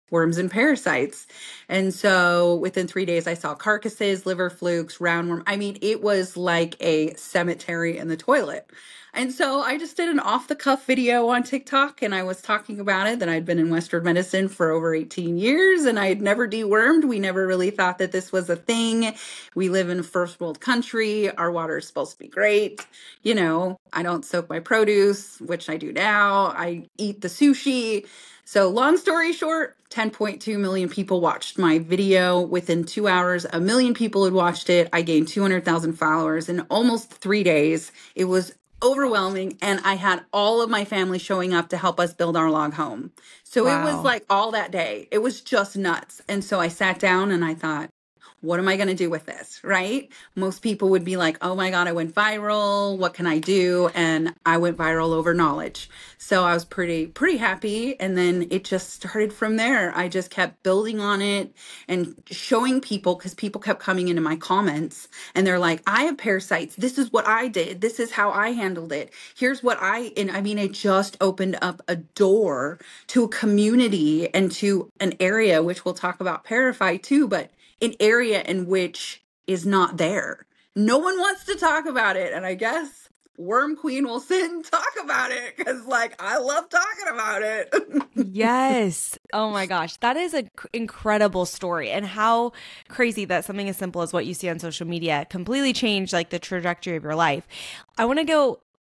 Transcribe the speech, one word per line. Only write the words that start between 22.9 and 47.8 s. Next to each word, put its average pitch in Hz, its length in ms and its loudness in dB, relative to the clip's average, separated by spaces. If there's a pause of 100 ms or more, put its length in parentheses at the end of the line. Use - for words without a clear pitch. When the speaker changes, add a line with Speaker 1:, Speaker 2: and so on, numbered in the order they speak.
Speaker 1:
You 220 100 2
know, 185 440 0 (140)
I 170 120 -4
don't 175 200 -2
soak 170 260 -4
my 165 100 -6
produce, 202 840 2
which - 260 -6
I 160 100 -4
do 156 140 -8
now. 196 640 2
I 170 300 -6 (140)
eat 208 220 -6
the 185 60 -4
sushi. 254 800 2 (400)
So 196 240 4
long 262 280 4
story 330 360 2
short, 320 440 -2 (120)
ten - 220 -2
point - 320 -4
two 110 160 -2
million 190 300 0
people 185 320 -2
watched - 360 -2
my 165 220 4
video. 180 640 4
Within 170 420 0
two 208 240 -2
hours, 180 440 2
a - 80 -2
million 240 360 4
people 202 300 2
had 185 80 4
watched 175 360 2
it. 175 240 6
I 170 80 2
gained 160 260 2
two - 140 -2
hundred 185 240 2
thousand 165 280 0
followers 160 560 0
in 175 100 -2 (100)
almost 226 420 2
three 202 320 0
days. 160 480 2 (220)
It 185 120 0
was 185 280 0 (300)
overwhelming, 202 760 0
and 196 240 0
I 196 120 2
had 185 360 0
all 226 300 2
of 226 80 0
my 208 160 0
family 185 320 -2
showing 185 340 -2
up 170 180 0
to 180 80 -4
help 170 220 0
us 175 140 0
build 170 240 0
our 160 140 4
log 151 240 0
home. 143 360 -6 (320)
So 240 220 2
it 269 180 2
was, 302 120 0
Speaker 2:
Wow. - 80 -4
Speaker 1:
like, 233 260 0
all 208 220 2
that 208 200 -2
day. 165 380 -4
It 208 80 0
was 240 240 -2
just 202 340 0
nuts. 185 540 -4
And 202 140 -2
so 196 160 -2
I 170 80 2
sat 185 320 -2
down 190 320 2
and 170 120 0
I 160 120 -2
thought, 156 340 -6 (520)